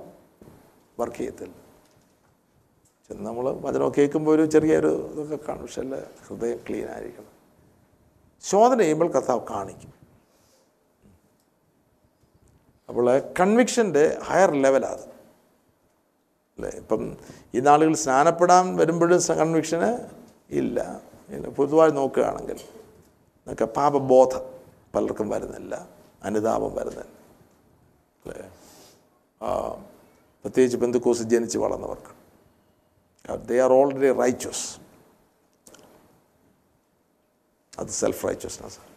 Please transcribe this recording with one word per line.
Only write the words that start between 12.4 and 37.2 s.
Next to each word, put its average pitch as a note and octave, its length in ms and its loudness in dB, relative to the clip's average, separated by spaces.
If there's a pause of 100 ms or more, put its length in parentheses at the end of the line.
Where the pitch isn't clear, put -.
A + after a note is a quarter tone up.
അപ്പോൾ B2 300 2
കൺവിക്ഷൻ്റെ F#3+ 1040 2
ഹയർ F3 280 4
ലെവലാണ് C3+ 420 2
അത്. - 120 -10 (1500)
അല്ലേ? - 120 -10
ഇപ്പം A2 480 -6 (380)
ഈ A#2 40 -2
നാളുകൾ D3+ 340 6
സ്നാനപ്പെടാൻ E3+ 840 4
വരുമ്പോഴും E3+ 460 4
സ-, - 100 0
കൺവിക്ഷന് E3 800 0 (400)
ഇല്ല. - 600 -6 (180)
പിന്നെ C#3 200 -12
പൊതുവായി D3 420 4
നോക്കുകയാണെങ്കിൽ C3+ 640 -2 (920)
നമുക്ക് A#2+ 160 -4
പാപബോധം C3 800 4 (540)
പലർക്കും G#2+ 340 -4
വരുന്നില്ല, - 580 -10 (360)
അനുതാപം A2 520 -2
വരുന്നില്ല. - 360 -10 (1120)
അല്ലേ? - 260 -16 (960)
ആ, F#2 200 -4 (720)
പ്രത്യേകിച്ച് A#2+ 360 2
പെന്തക്കോസ് A#2+ 460 0
ജനിച്ച് A2+ 340 0
വളർന്നവർക്ക്. G2+ 640 -6 (1120)
They B2+ 360 0
are C3 140 6
already C3+ 380 2
righteous. - 600 -4 (3000)